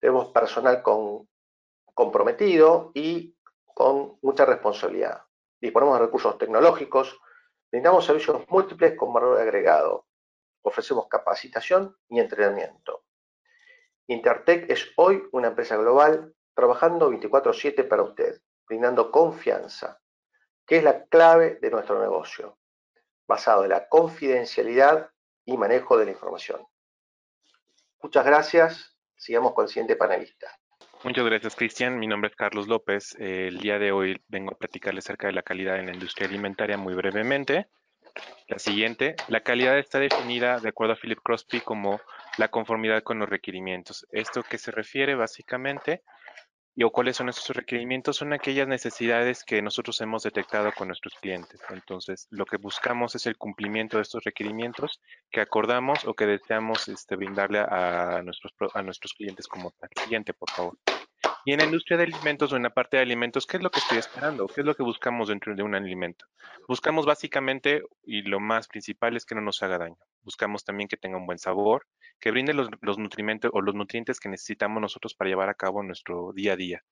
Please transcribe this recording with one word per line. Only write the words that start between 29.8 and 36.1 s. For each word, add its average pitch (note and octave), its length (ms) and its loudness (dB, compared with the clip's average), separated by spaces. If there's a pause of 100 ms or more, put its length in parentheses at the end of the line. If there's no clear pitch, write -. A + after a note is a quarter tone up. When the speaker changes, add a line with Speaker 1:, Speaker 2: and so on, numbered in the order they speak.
Speaker 1:
panelista. F#2 520 -2 (540)
Speaker 2:
Muchas B2 220 -2
gracias, A2 300 0
Cristian. B2 440 -4
Mi A2 80 -4
nombre G#2 240 -2
es - 60 -20
Carlos G#2 300 -4
López. G#2 520 -2
Eh, F#2+ 300 -6
el F2+ 100 -8
día G#2 200 -2
de G2+ 140 0
hoy F#2+ 360 -2
vengo G2 240 -8
a - 60 -18
platicarles F#2+ 460 -10
acerca G2+ 220 -8
de F#2+ 80 -2
la F2+ 80 -4
calidad F#2+ 360 -4
en F#2 80 -8
la F2+ 80 -10
industria F#2 340 -8